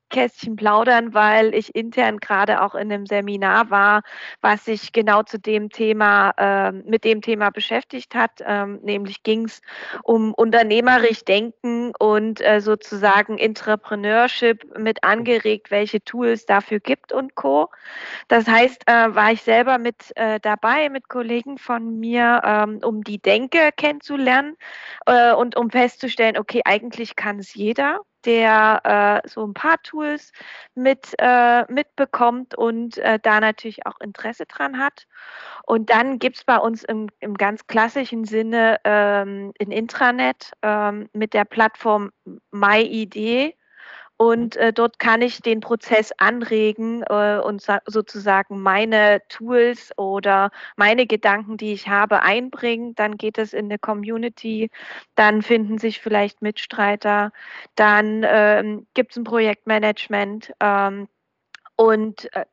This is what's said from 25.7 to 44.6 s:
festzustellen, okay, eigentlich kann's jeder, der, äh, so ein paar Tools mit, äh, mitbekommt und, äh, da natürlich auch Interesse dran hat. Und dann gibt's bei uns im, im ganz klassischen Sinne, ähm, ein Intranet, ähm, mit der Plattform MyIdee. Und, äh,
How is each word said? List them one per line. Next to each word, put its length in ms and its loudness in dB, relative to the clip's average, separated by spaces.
festzustellen, 680 0
okay, 260 -4
eigentlich 520 -4
kann's 380 -10
jeder, 460 -2
der, 1000 4
äh, 40 -20
so 160 -10
ein 100 -8
paar 280 0
Tools 480 -8
mit, 440 -2
äh, 540 4
mitbekommt 840 -2
und, 440 -4
äh, 220 0
da 200 2
natürlich 460 -4
auch 140 -10
Interesse 460 -12
dran 320 -8
hat. 280 -6
Und 260 0
dann 280 2
gibt's 260 -6
bei 120 4
uns 280 -2
im, 240 -6
im 160 -8
ganz 300 -4
klassischen 580 -2
Sinne, 600 0
ähm, 760 0
ein 120 -6
Intranet, 800 -2
ähm, 500 -2
mit 220 -4
der 100 2
Plattform 680 0
MyIdee. 1000 0
Und, 340 2
äh, 160 2